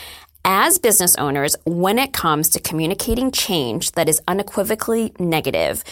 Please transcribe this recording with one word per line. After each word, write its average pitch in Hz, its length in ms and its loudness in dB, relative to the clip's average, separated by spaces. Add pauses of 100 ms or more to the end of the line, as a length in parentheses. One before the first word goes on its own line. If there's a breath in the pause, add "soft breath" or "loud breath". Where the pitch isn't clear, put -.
(440 loud breath)
As 240 360 2
business 180 360 4
owners, 143 380 0 (100)
when 185 360 2
it 269 120 -2
comes 156 360 0
to - 120 0
communicating 196 680 -2
change 156 640 -2
that 165 160 0
is 156 180 0
unequivocally 214 920 -2
negative, 139 720 0